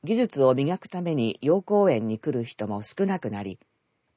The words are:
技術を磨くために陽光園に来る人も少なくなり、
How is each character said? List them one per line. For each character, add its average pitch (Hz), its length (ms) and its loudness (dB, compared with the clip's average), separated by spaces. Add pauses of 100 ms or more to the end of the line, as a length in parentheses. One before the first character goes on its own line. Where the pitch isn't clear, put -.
技 208 140 -2
術 214 280 2
を 131 100 6
磨 143 240 0
く - 100 -20
た 180 140 -6
め 170 120 -2
に 113 280 0
陽 165 180 2
光 202 340 4
園 110 140 0
に 110 100 -2
来 151 180 -4
る 120 80 -2
人 107 220 -8
も 104 160 -6
少 - 240 -2
な 190 120 -2
く 110 120 -8
な 101 120 -6
り、 98 160 -10 (580)